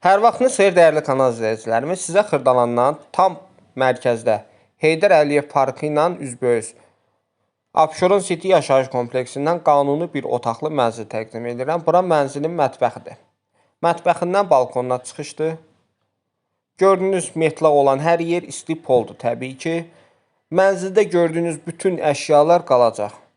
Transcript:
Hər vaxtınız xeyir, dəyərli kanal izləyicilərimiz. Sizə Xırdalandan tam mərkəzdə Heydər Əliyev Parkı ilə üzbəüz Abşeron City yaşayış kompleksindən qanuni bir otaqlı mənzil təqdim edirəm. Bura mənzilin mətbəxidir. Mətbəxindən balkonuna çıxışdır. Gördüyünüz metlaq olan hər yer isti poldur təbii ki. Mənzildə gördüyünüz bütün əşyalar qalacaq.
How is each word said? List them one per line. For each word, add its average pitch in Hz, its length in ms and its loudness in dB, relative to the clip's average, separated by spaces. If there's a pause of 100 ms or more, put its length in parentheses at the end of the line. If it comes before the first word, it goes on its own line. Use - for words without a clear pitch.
Hər 190 160 6
vaxtınız 240 400 2
xeyir, 196 160 4
dəyərli 160 320 6
kanal 131 240 2
izləyicilərimiz. 113 720 -4
Sizə 185 240 0
Xırdalandan 127 720 2 (180)
tam 180 220 2 (420)
mərkəzdə 123 640 0 (420)
Heydər 160 320 2
Əliyev 147 380 2
Parkı 135 400 -2
ilə 151 160 0 (180)
üzbəüz 120 460 -2 (1120)
Abşeron 180 420 0
City 175 240 -6
yaşayış 139 460 2
kompleksindən 131 720 -4
qanuni 143 420 2
bir 139 160 -8
otaqlı 120 480 -6
mənzil 117 320 -2
təqdim 113 480 -10
edirəm. 147 320 -6
Bura 165 160 2
mənzilin 156 600 -2
mətbəxidir. - 580 -6 (640)
Mətbəxindən 175 640 -2
balkonuna 127 560 0
çıxışdır. 156 480 -8 (1300)
Gördüyünüz 190 540 0
metlaq 156 480 2
olan 135 180 2
hər 170 240 0
yer 175 240 -4
isti 160 320 -10
poldur 120 400 -2
təbii 123 320 -6
ki. 165 260 -6 (680)
Mənzildə 190 640 0
gördüyünüz 170 540 -2
bütün 175 340 -4
əşyalar 156 640 2
qalacaq. 113 480 0 (240)